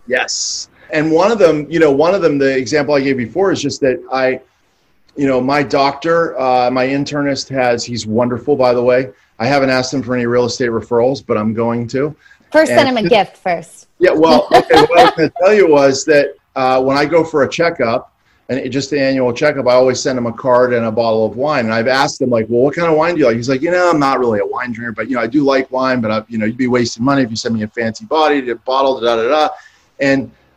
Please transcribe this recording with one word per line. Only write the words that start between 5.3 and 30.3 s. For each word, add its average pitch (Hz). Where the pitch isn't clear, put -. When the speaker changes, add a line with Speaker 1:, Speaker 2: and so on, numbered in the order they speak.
Speaker 1:
my 143
doctor, 160
uh, 127
my 127
internist 143
has, 123
he's 120
wonderful, 123
by 127
the 123
way. 127
I 113
haven't 135
asked 127
him 131
for 123
any 123
real 120
estate 120
referrals, 117
but 117
I'm 107
going 117
to. 143
Speaker 2:
First, 302
Speaker 1:
And -
Speaker 2:
send 277
him 220
a 170
gift 196
first. 170
Speaker 1:
Yeah, -
well, -
okay, 381
what 480
I -
was 466
gonna -
tell 190
you 196
was 139
that, 143
uh, 131
when 135
I 147
go 160
for 151
a 123
checkup, 143
and 127
it, 131
just 135
the 147
annual 135
checkup, 139
I 123
always 127
send 131
him 123
a 113
card 123
and 117
a 110
bottle 113
of 107
wine. 135
And 110
I've 117
asked 135
him, 131
like, 110
"Well, 120
what 143
kind 170
of 151
wine 165
do 160
you 139
like?" 117
He's 117
like, 131
"You 160
know, 180
I'm 160
not 135
really 117
a 98
wine 123
drinker, 117
but, 113
you 131
know, 117
I 117
do 143
like 135
wine, 127
but 110
I, 107
you 113
know, 107
you'd 117
be 131
wasting 120
money 139
if 120
you 113
send 117
me 110
a 107
fancy 110
body, 147
a 117
bottle, 131
da, 117
da, 113
da." 151
And 135